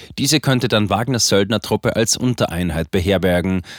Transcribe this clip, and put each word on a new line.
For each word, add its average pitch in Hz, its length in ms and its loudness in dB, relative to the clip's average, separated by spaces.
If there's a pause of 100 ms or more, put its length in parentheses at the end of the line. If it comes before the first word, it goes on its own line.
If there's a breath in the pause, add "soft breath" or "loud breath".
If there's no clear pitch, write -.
(180 loud breath)
Diese 139 220 2
könnte 127 280 0
dann 107 220 2
Wagners 117 380 0
Söldnertruppe 104 680 0
als 110 220 0
Untereinheit 87 720 -2
beherbergen, 92 720 0 (180 loud breath)